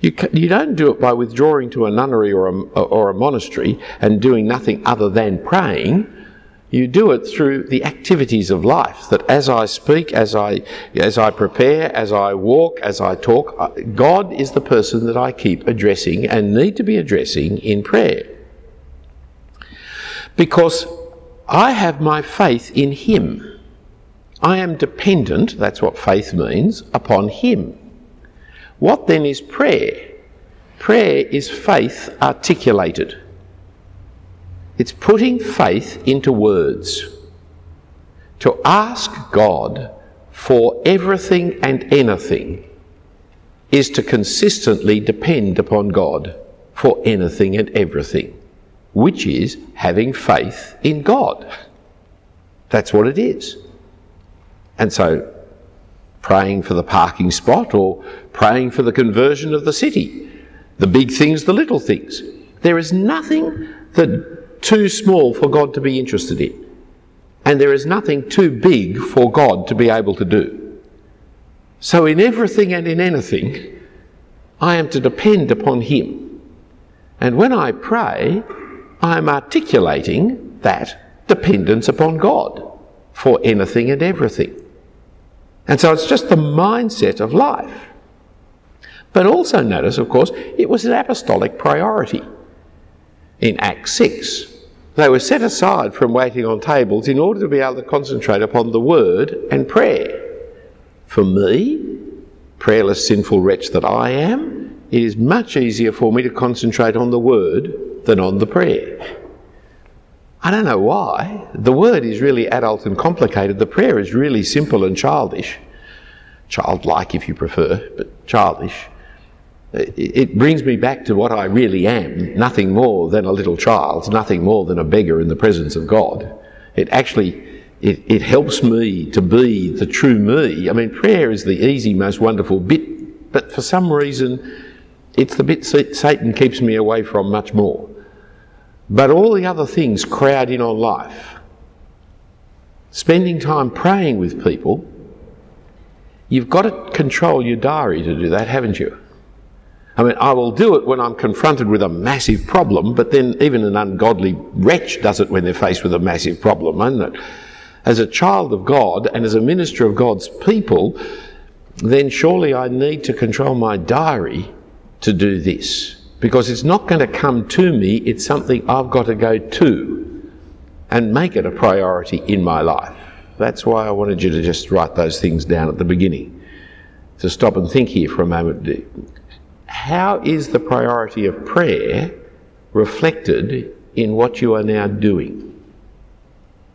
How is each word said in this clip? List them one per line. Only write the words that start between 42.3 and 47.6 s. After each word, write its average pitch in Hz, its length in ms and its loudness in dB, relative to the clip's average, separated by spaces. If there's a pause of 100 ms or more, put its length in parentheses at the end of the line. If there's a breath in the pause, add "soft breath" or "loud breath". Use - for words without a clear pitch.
is 139 200 2
to 123 120 -2
consistently 107 960 0
depend 107 600 -2
upon 104 320 0
God 85 440 -2 (380)
for - 320 2
anything 98 520 0
and 107 140 0